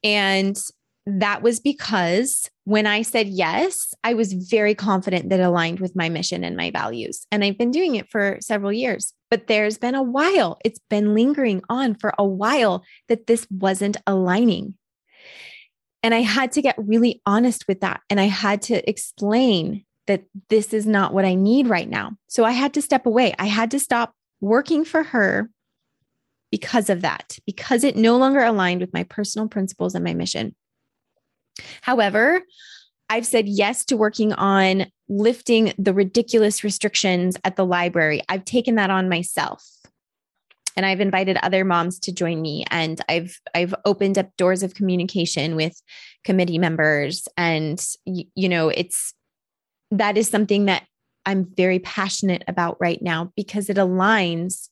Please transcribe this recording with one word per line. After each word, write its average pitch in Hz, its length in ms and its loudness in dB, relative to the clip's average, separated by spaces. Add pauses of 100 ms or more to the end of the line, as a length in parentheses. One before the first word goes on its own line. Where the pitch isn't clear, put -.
And 196 560 0 (480)
that 202 360 -2
was 226 160 2
because 214 880 -2 (140)
when 214 240 2
I 208 160 0
said 220 240 0
yes, 196 640 -2 (100)
I 233 120 0
was 214 180 0
very 208 400 0
confident 190 560 -2
that 190 100 2
it 185 40 4
aligned 175 360 0
with 185 160 -6
my 165 140 -2
mission 175 340 -4
and 87 140 -6
my 85 140 -4
values. - 600 -8
And 208 120 0
I've 202 160 -2
been 240 100 0
doing 311 260 0
it 190 140 -6
for 202 320 -2
several 202 320 -4
years, 233 400 -4 (160)
but 233 160 -2
there's 214 320 0
been 247 160 -2
a 269 80 -2
while, 269 640 0
it's - 140 -4 (100)
been 208 240 2
lingering 233 560 2
on 247 240 0
for 208 240 -4
a 202 80 2
while 202 580 0 (240)
that 226 200 -2
this 233 240 2
wasn't 190 460 0 (100)
aligning. 196 680 2 (1300)
And 226 140 2
I 226 60 2
had 247 320 0
to 294 100 0
get 269 160 2
really 226 480 2
honest 226 400 2
with 190 140 -2
that. 190 280 -4
And 202 100 2
I 190 60 4
had 208 380 0
to - 260 0
explain 208 960 0 (220)
that 196 160 0 (260)
this 220 240 2
is 214 120 -2
not 202 280 2
what 196 120 2
I 185 80 2
need 220 340 4
right 190 220 0
now. - 220 -6 (160)
So 233 180 2
I 226 60 2
had 269 240 0
to 294 60 0
step - 240 0
away. 233 340 2
I 185 60 -2
had 220 260 0
to 277 80 -2
stop 240 340 -2 (260)
working 277 460 0
for 320 180 0
her 208 460 0 (1000)
because 214 380 -2
of 180 120 2
that, - 440 -6
because 240 380 -2
it 277 120 2
no 226 220 6
longer 269 260 4
aligned 185 380 2
with 180 120 -6
my 180 100 -4
personal 208 440 -6
principles 190 480 -4
and 175 80 -4
my 170 100 -2
mission. 175 420 -6 (1300)
However, 247 600 2 (680)
I've 226 160 -2
said 220 220 0
yes 202 380 -2
to 247 120 0
working 214 360 0
on 190 540 2 (200)
lifting 220 720 2
the 196 160 2
ridiculous 214 720 2
restrictions 185 800 0
at 190 120 -2
the 190 100 0
library. 175 640 0
I've 190 160 -4
taken 233 300 0
that 196 140 2
on 190 200 2
myself. - 560 -4 (1120)
And 190 80 0
I've 190 140 0
invited 190 380 0
other 190 260 0
moms 175 360 0
to - 120 -8
join 170 300 -2
me. 151 280 -6
And 160 380 -4
I've, 170 320 -4 (140)
I've 180 200 -2 (120)
opened 196 320 2
up 190 200 -4
doors 185 240 2
of 190 120 -4
communication 175 840 -2
with 160 260 -4 (440)
committee 175 340 0
members. 156 680 0 (100)
And, 160 460 -2 (220)
y-, 185 200 -6 (100)
you 185 140 0
know, 165 200 2
it's, - 440 -6 (800)
that 208 260 0
is 220 100 2
something 202 380 0
that 190 180 0 (420)
I'm 190 200 0 (100)
very 185 240 2
passionate 190 680 -4
about 175 340 -2
right 170 200 -2
now 175 360 -4
because 208 320 -6
it 190 80 0
aligns 185 960 0